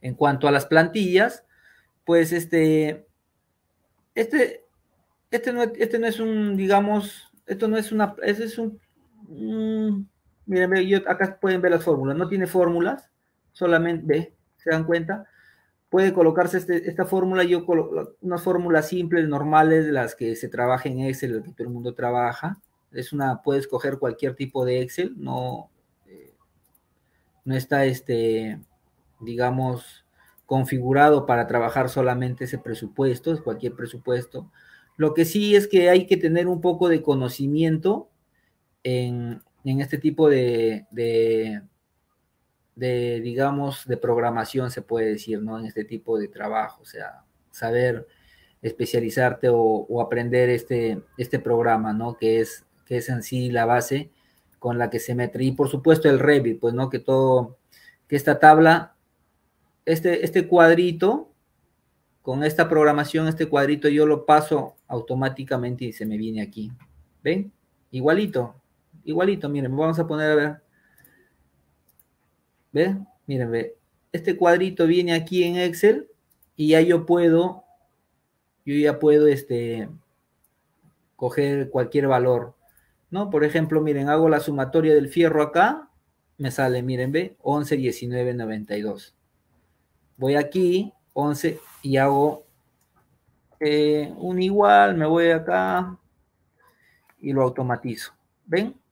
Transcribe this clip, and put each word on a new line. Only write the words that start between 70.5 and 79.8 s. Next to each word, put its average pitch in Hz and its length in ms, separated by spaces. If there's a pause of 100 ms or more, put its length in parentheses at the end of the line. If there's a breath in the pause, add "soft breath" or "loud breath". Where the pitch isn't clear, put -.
¿Ve? 185 280 (280)
Miren, 127 240
ve. - 280 (340)
Este 175 240
cuadrito 175 500
viene 175 280
aquí 170 300
en 175 120
Excel 180 520 (460)
y 151 140
ya 160 140
yo 170 240
puedo, 175 580 (1000)
yo 143 80
ya 147 240
puedo, 151 280
este, 120 600 (1300)